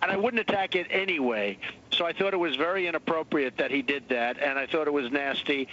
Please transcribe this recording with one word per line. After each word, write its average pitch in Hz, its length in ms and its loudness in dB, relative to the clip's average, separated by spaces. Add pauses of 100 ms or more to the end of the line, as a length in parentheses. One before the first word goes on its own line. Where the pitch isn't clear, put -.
and 180 80 2
I 190 60 0
wouldn't 208 240 2
attack 196 380 0
it 175 120 -2
anyway. 123 680 0 (340)
So - 140 2
I 165 80 -2
thought 196 200 0
it 190 60 2
was 165 160 0
very 175 320 0
inappropriate 160 720 0
that 135 140 0
he 139 100 2
did 135 260 -2
that, 120 320 0
and 139 180 0
I 135 100 -2
thought 156 200 2
it 147 60 2
was 131 180 0
nasty. 139 600 -2